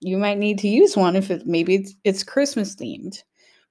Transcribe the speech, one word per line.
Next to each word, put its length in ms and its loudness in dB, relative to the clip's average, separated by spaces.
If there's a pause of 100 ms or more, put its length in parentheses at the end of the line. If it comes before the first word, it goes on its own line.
you 180 -4
might 200 -2
need 200 0
to 100 -2
use 300 4
one 180 4
if 140 0
it, 160 -4
maybe 300 2
it's, 180 -6 (100)
it's 180 0
Christmas 540 -2
themed. 460 -12 (480)